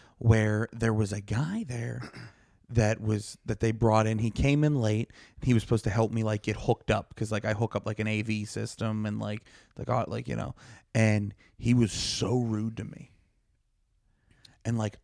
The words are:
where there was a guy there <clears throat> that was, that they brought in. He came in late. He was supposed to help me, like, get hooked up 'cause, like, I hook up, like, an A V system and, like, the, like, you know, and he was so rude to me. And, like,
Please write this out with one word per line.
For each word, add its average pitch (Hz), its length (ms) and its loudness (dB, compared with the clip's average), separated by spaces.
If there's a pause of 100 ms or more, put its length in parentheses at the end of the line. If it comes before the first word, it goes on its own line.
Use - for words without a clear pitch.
(180)
where 110 540 4
there 113 220 0
was 104 180 0
a 104 80 -6
guy 156 460 -4
there 120 420 -8 (300)
<clears throat> - 320 -20
that 113 300 2
was, 107 440 -2
that 110 140 -6
they 113 140 2
brought 110 340 4
in. 110 140 0
He 117 100 0
came 143 320 2
in 151 140 4
late. 110 340 0 (320)
He 127 100 4
was 113 120 4
supposed 113 180 2
to 107 80 -2
help 110 220 0
me, 113 100 -2
like, 107 200 -2
get 110 120 -2
hooked - 380 -2
up - 240 -4
'cause, 110 160 -4
like, 104 120 -2
I 107 100 0
hook 107 200 -2
up, 101 120 -4
like, 107 120 -6
an 107 80 -2
A 107 160 0
V 107 220 -4
system 107 600 -4
and, 107 140 -4
like, 107 240 -6 (320)
the, 120 320 -2
like, 117 220 -8
you 120 80 -4
know, 123 180 -6 (400)
and 107 400 2 (240)
he 120 160 2
was 117 160 4
so - 480 -2
rude 113 380 -2
to 113 80 -8
me. 107 260 -16 (1500)
And, 117 140 0
like, 107 260 -2